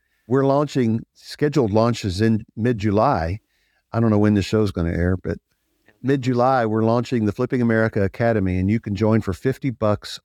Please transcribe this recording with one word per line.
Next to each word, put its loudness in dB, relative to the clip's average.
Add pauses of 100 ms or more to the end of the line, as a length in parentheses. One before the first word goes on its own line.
(260)
We're 0
launching, 0
scheduled -2
launches 0
in 0 (100)
mid-July. 0 (500)
I -2
don't 2
know 4
when 4
this 0
show's 0
gonna -2
air, 0
but -6 (640)
mid-July, 0
we're 0
launching 0
the 0
Flipping -2
America 0
Academy, 0
and 0
you 0
can -8
join 2
for -4
fifty -4
bucks -4